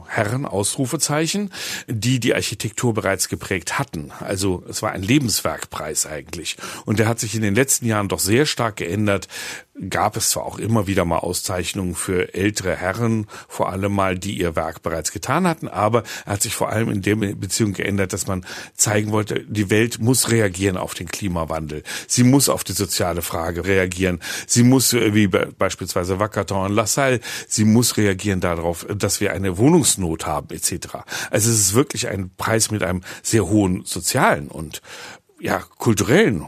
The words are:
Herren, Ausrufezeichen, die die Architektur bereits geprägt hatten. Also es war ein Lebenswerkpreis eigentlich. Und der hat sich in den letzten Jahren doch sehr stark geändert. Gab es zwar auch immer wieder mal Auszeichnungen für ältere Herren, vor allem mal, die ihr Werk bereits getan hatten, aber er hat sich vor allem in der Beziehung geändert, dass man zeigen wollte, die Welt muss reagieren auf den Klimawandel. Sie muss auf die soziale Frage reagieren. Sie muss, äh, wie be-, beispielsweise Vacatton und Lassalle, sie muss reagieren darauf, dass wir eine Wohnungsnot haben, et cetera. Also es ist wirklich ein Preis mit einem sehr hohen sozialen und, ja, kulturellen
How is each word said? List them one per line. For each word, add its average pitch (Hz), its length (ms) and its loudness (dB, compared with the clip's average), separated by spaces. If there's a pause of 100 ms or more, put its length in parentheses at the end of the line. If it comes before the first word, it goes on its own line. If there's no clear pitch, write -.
Herren, 113 380 -2
Ausrufezeichen, 151 1040 -2 (340)
die 120 320 0
die 117 160 2
Architektur - 580 -2
bereits 95 360 0
geprägt - 500 -4
hatten. 85 400 -6
Also 95 500 -2
es - 140 -8
war 107 80 0
ein 95 140 -6
Lebenswerkpreis 85 1000 0
eigentlich. 76 500 -8 (300)
Und 107 120 2
der 107 80 6
hat 113 140 0
sich 107 160 -4
in 110 60 -2
den 101 120 2
letzten 127 320 2
Jahren 104 220 0
doch 92 100 -2
sehr 120 280 4
stark 113 320 -2
geändert. 101 500 0 (600)
Gab 90 280 0
es - 140 0
zwar - 140 -2
auch - 140 -10
immer 104 300 0
wieder 92 160 2
mal 82 140 0
Auszeichnungen 90 760 -4
für 92 400 -2
ältere 98 400 0
Herren, 107 540 0 (200)
vor - 220 -2
allem 98 220 -2
mal, 95 260 2
die 98 200 -6
ihr 85 180 0
Werk 82 260 -4
bereits 82 300 -4
getan 165 340 0
hatten, 160 220 -4
aber 107 340 2 (240)
er 107 60 -2
hat 101 100 0
sich 107 120 -2
vor - 160 -2
allem 113 200 0
in 104 120 0
der 101 120 4
Beziehung 104 600 -2
geändert, 98 380 -2
dass 101 140 -4
man 92 180 -4 (300)
zeigen 107 380 2
wollte, 107 340 0
die 107 240 0
Welt 113 300 2
muss 117 320 2
reagieren 98 440 2
auf - 180 -6
den 87 140 -10
Klimawandel. 80 760 -4 (240)
Sie 123 160 4
muss 131 240 6
auf - 160 0
die - 80 -8
soziale 90 500 -2
Frage 85 420 -4
reagieren. 92 560 2 (260)
Sie 120 180 6
muss, 127 280 6
äh, 107 220 4
wie 104 140 6
be-, 98 280 2
beispielsweise 92 640 -2
Vacatton 98 480 0
und 101 80 0
Lassalle, 123 460 2 (280)
sie 110 160 2
muss 110 320 6
reagieren 98 440 2
darauf, 85 540 -2
dass 101 280 -2
wir 101 100 0
eine 95 240 -2
Wohnungsnot 101 720 4
haben, 76 280 -4
et - 80 -10
cetera. - 440 -6 (240)
Also 113 200 4
es 113 80 4
ist 98 160 2
wirklich 120 340 2
ein 95 280 -4
Preis - 340 0
mit 107 120 -2
einem 90 180 0 (220)
sehr 107 260 2
hohen 98 380 2
sozialen 113 640 0
und, 76 340 -12 (600)
ja, 95 200 0 (160)
kulturellen 110 680 2